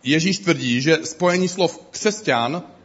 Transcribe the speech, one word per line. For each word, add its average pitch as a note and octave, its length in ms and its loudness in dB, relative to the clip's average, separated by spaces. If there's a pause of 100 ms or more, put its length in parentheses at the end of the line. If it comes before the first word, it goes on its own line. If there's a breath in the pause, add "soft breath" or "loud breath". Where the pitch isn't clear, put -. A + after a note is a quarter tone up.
Ježíš E3 360 0
tvrdí, C3 420 0
že D#3 220 4
spojení F3+ 440 0
slov F3 320 -2 (120)
křesťan D3+ 720 -2 (220)